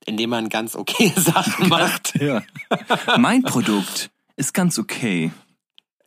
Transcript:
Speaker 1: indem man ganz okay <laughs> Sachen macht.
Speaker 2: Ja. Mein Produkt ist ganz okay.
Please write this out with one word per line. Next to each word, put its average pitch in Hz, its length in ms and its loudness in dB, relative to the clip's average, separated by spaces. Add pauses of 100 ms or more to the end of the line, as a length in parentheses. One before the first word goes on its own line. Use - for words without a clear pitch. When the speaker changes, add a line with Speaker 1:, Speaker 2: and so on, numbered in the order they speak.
Speaker 1:
indem 110 260 -4
man 113 200 -2
ganz 113 260 -4
okay 170 380 2
<laughs> - 20 -2
Sachen 185 540 2
macht. 170 500 0
Speaker 2:
Ja. 139 220 -2 (720)
Mein 202 260 4
Produkt 104 680 0 (260)
ist - 160 -6
ganz 180 260 2
okay. 90 540 -2 (760)